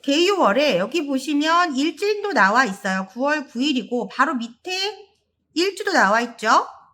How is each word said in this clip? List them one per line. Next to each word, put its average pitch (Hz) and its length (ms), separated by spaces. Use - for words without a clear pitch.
개유월에 285 760
여기 277 260
보시면 294 680
일진도 403 580
나와 226 320
있어요. 190 460
구월 294 360
구 233 140
일이고 247 460
바로 285 280
밑에 233 360
일주도 392 380
나와 226 300
있죠. 240 460